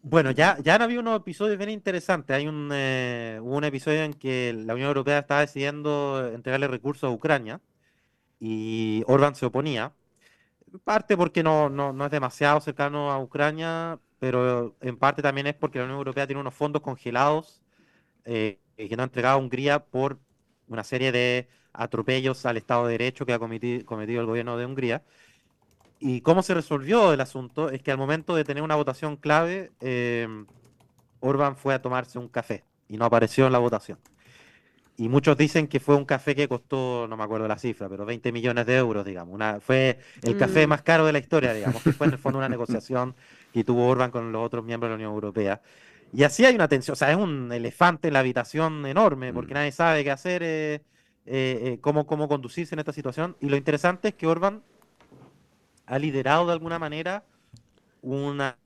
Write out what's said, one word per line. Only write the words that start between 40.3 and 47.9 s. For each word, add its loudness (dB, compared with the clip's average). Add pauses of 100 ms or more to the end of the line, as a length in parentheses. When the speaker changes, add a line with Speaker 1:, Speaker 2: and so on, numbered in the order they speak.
Speaker 1:
café 6
Speaker 2:
Mm. 2
Speaker 1:
más 2
caro 6
de 4
la 2
historia, 2
digamos, -2
que 4
fue 0
en 2
el -8
fondo -2
una -2
Speaker 2:
<laughs> -
Speaker 1:
negociación -4 (360)
que 0
tuvo 4
Orbán 2
con -6
los -4
otros -6
miembros -6
de -4
la -6
Unión -8
Europea. -4 (520)
Y 6
así 6
hay 10
una 4
tensión, 2
o -2
sea, 2
es 4
un -2
elefante 2